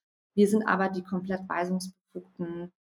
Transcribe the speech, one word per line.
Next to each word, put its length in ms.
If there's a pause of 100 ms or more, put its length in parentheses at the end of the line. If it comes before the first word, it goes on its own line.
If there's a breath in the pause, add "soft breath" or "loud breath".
(340)
Wir 140
sind 180
aber 220
die 140
komplett 460
weisungsbefugten, 1200 (160)